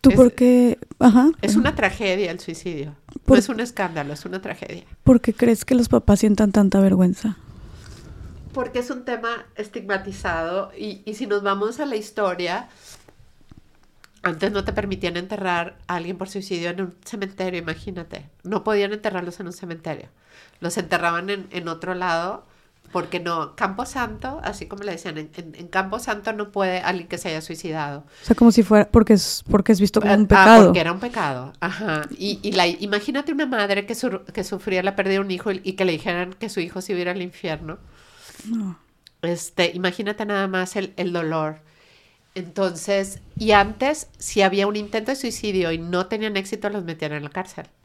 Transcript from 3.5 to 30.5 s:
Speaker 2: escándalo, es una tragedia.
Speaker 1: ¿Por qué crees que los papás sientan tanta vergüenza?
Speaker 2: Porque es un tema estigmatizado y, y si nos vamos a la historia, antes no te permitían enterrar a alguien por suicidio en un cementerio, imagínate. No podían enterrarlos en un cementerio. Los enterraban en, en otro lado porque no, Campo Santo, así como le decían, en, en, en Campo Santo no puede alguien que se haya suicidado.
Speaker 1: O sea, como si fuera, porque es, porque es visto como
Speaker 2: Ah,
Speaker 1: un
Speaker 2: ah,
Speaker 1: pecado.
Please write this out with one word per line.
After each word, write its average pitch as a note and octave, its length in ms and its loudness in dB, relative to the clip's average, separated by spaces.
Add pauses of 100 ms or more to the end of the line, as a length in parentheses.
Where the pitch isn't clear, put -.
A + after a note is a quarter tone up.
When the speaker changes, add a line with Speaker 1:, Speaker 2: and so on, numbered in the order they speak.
Speaker 2:
escándalo, E3 520 -4
es D3+ 140 -12
una F#3 160 -8
tragedia. - 420 -12 (180)
Speaker 1:
¿Por B3 200 8
qué A3 100 0
crees A#3 320 2
que C4+ 100 2
los A#3+ 140 2
papás G#3 320 4
sientan G#3 320 4
tanta G3 260 4
vergüenza? F#3+ 600 2 (1120)
Speaker 2:
Porque B3 280 -4
es B3 100 -8
un B3+ 160 -8
tema A#3 400 -6 (100)
estigmatizado G3 1200 -6
y, G#3 300 -10
y G#3+ 80 -8
si A#3+ 120 -8
nos G3+ 160 -2
vamos G3+ 380 -2
a D4 60 -4
la B3 100 -6
historia, F#3+ 720 -4 (1500)
antes F3+ 300 -4
no G3 120 -4
te G#3+ 80 -6
permitían F#3+ 440 -6
enterrar F3+ 600 -6 (100)
a F3+ 100 -4
alguien F3 200 -8
por F#3+ 120 -10
suicidio F3+ 420 -6
en F3 100 -8
un F3 140 -6 (100)
cementerio, F#3+ 560 -8
imagínate. E3+ 680 -12 (140)
No F#3+ 220 -4
podían G3+ 280 0
enterrarlos F#3+ 480 -6
en F#3 60 -10
un F3 60 -12
cementerio. E3 560 -12 (520)
Los E3+ 180 -4
enterraban E3+ 520 -2
en, G3 200 -6
en E3+ 180 -8
otro F3 260 -8
lado F3+ 520 -4 (480)
porque F3 240 -4
no, E3 380 -6
Campo A3 300 -4
Santo, C4 580 -8
así - 220 -10
como G3+ 180 -14
le G3 80 -6
decían, D#3+ 260 -10
en, D3+ 180 -12
en, E3 200 -16
en E3+ 100 -18
Campo F#3+ 320 -4
Santo A3 340 -6
no G#3 200 -8
puede F#3 260 -2
alguien F3+ 300 -4
que E3+ 100 -8
se F#3 100 -8
haya D#3 120 -4
suicidado. D#3 640 -8 (180)
Speaker 1:
O - 20 -20
sea, A3+ 120 4
como A#3 160 8
si A3+ 100 6
fuera, G#3 260 6
porque A3 260 6
es, - 360 0
porque G#3 220 4
es F#3+ 80 4
visto G#3 200 2
como G3+ 120 2
Speaker 2:
Ah, G3 40 6
Speaker 1:
un G#3 100 4
Speaker 2:
ah, - 20 -8
Speaker 1:
pecado. G#3 380 12